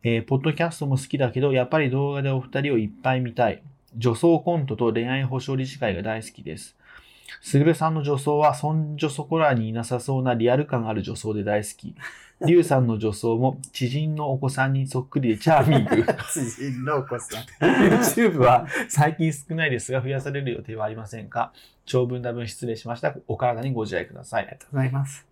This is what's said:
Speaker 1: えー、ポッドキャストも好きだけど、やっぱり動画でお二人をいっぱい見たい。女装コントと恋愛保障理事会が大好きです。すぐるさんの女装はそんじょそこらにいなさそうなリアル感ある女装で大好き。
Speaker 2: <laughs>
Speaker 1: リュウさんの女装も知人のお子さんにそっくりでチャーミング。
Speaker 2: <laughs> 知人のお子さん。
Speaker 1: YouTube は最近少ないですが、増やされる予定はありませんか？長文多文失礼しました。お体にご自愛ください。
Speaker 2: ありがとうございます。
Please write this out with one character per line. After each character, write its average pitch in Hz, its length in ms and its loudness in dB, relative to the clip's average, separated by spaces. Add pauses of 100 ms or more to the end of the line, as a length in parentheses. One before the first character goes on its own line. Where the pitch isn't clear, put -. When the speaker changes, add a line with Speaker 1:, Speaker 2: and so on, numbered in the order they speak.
Speaker 1:
え 117 180 2
ー、 - 60 -6
ポ 135 120 2
ッ 135 60 0
ド 156 100 2
キ 165 100 -2
ャ 170 80 -2
ス - 80 -14
ト 147 80 -4
も 135 100 2
好 135 60 -2
き - 140 -6
だ 131 140 2
け 127 80 -4
ど、 139 140 2
や 127 120 4
っ - 40 -16
ぱ 156 100 2
り 143 100 2
動 139 220 0
画 139 100 -4
で 135 80 0
お 131 120 0
二 139 200 -6
人 143 120 0
を 117 40 4
い 107 100 0
っ - 20 -6 (140)
ぱ 131 120 2
い 127 60 0
見 120 120 -4
た 113 180 2
い。 - 100 -8 (340)
女 117 200 2
装 170 240 4
コ 170 180 0
ン 143 80 0
ト 135 100 -4
と 117 160 2
恋 117 140 0
愛 131 180 0
保 131 160 -2
障 135 220 -4
理 131 80 -4
事 - 80 -14
会 107 180 -2
が 85 60 -6
大 110 220 -4
好 - 60 -14
き - 120 -20
で 78 160 -10
す。 - 180 -18 (680)
す - 160 0
ぐ 147 80 6
る 165 100 4
さ 160 140 0
ん 160 40 -2
の 156 100 -2
女 143 140 0
装 147 200 0
は 147 160 4
そ 151 200 -4
ん 151 240 -2
じ 156 80 -2
ょ 151 40 0
そ 143 160 -8
こ 160 140 0
ら 147 140 4
に 113 160 0
い 110 40 -6
な 117 100 -4
さ 123 160 -4
そ 135 200 -2
う 117 40 -2
な 123 100 2
リ 117 160 2
ア 127 80 4
ル 147 80 0
感 117 220 -2
あ 110 60 -4
る 107 80 -4
女 - 140 -6
装 107 180 -6
で 107 100 -4
大 104 200 0
好 - 140 -10
き。 - 180 -14 (240)
Speaker 2:
<laughs> - 260 -10
Speaker 1:
リ 165 100 6
ュ 180 40 10
ウ 165 40 6
さ 151 160 4
ん 123 80 4
の 113 100 0
女 107 160 0
装 113 240 0
も 127 220 0 (120)
知 127 160 -2
人 151 280 -2
の 151 160 -4
お 135 60 -2
子 135 120 0
さ 135 180 0
ん 135 60 2
に 135 140 0
そ 131 140 -4
っ 127 60 -10
く 147 140 -2
り 120 80 2
で 107 80 2
チ - 120 0
ャ 151 140 6
ー 151 40 4
ミ 147 100 6
ン 110 80 2
グ。 - 200 2 (100)
Speaker 2:
<laughs> - 160 -10
知 143 180 -2
人 131 340 -6
の 151 140 0
お 131 60 -2
子 123 160 -6
さ - 200 -10
ん。 123 40 -12 (200)
Speaker 1:
YouTube 214 760 4
は 123 280 6 (220)
最 151 260 2
近 160 160 0
少 - 240 -8
な 160 120 0
い - 20 0
で 120 100 0
す - 120 -8
が、 131 100 0
増 131 80 -6
や 135 100 -2
さ 143 120 -6
れ 139 100 -4
る 131 100 -4
予 117 100 -6
定 110 140 -12
は 107 100 -4
あ 107 40 -4
り 113 60 -10
ま 110 120 -12
せ 113 140 -14
ん 101 80 -14
か？ - 240 -4 (320)
長 127 200 2
文 123 160 -6
多 120 120 -4
文 117 140 -6
失 - 180 -10
礼 113 100 -4
し 110 120 -14
ま 120 80 -6
し - 60 -12
た。 143 140 -2 (120)
お - 100 -4
体 120 240 0
に 135 100 -4
ご 117 120 -2
自 98 120 -4
愛 87 120 -4
く - 60 -20
だ - 120 -16
さ 113 140 -4
い。 - 40 -6
Speaker 2:
あ - 20 -8
り - 60 -18
が - 60 -18
と - 140 -20
う - 20 -12
ご 139 60 -2
ざ 131 60 2
い 127 60 -2
ま 139 140 -2
す。 - 260 -16